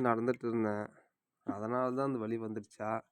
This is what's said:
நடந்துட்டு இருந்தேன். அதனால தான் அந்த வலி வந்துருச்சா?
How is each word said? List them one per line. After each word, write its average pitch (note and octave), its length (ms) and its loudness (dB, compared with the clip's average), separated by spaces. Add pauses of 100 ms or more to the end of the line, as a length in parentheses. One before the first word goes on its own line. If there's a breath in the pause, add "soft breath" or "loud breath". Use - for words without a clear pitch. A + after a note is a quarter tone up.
நடந்துட்டு A#2+ 460 2
இருந்தேன். G#2+ 400 2 (600 soft breath)
அதனால A2+ 480 0
தான் C3+ 140 0
அந்த C3 100 -2
வலி A2 200 -2
வந்துருச்சா? G#2+ 520 -6 (220)